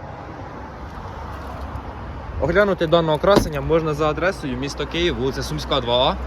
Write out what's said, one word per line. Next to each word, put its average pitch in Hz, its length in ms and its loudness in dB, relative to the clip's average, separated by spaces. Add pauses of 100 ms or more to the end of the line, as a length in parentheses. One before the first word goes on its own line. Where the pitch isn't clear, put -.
(2500)
Оглянути 180 460 4
дане 165 240 4
окрасення 165 500 4
можна 156 320 2
за 151 160 2
адресою 151 480 -2
місто 139 300 -4
Київ, 165 280 0
вулиця 127 280 -2
Сумська, 143 380 -2
два 123 300 4
А. 196 40 0 (120)